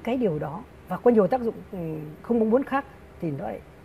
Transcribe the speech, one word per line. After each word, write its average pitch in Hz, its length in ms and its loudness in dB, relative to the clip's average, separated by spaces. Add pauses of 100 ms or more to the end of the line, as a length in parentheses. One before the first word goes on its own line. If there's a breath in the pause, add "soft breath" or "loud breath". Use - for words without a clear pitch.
cái 240 140 -2
điều 190 220 0
đó 151 220 -8 (280)
và 185 80 -4
có 240 140 4
nhiều 220 160 8
tác 254 140 0
dụng, 226 140 -2 (180)
ừ, 196 60 -8 (440)
không 233 160 0
mong 220 120 4
muốn 269 140 4
khác 277 200 -2 (360)
thì 165 100 -2
nó 139 140 -6
lại 107 160 -8 (240)